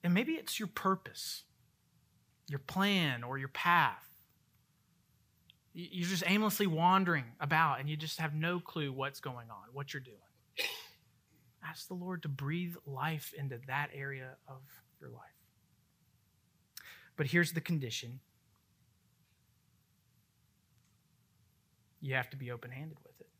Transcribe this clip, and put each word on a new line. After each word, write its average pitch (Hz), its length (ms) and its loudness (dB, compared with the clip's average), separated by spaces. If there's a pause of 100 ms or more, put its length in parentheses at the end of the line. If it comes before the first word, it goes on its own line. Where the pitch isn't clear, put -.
And 175 100 6
maybe 262 200 4
it's - 240 -4
your 220 100 -4
purpose, - 760 -2 (1040)
your 139 120 -4
plan, 175 640 2
or 127 140 -4
your 135 120 -4
path. 165 540 4 (1700)
Y-, 170 160 -10
you're 175 180 -2
just 185 160 0
aimlessly 208 400 4
wandering 175 600 6 (140)
about 156 400 4
and 143 100 -4
you 156 60 -2
just 156 240 -6
have 156 140 0
no 165 260 0
clue 151 320 -4
what's 135 280 -4
going 120 320 -10
on, 95 220 -16
what 139 200 -6
you're 139 80 -6
doing. 120 160 -18 (1500)
Ask 160 240 -14
the 185 60 -10
Lord 180 300 -6
to 156 60 -4
breathe 156 460 -2 (120)
life 143 500 -4
into 131 300 -6
that 143 260 -2
area 135 380 -10 (160)
of 131 140 -16 (380)
your 131 120 -16
life. 120 100 -18 (1900)
But 147 120 0
here's 170 260 4
the 165 80 0
condition. 131 580 -4 (3750)
You 135 140 0
have 127 160 0
to 139 60 -12
be 127 120 -8
open-handed 127 540 -10
with - 180 -20
it. - 80 -20 (100)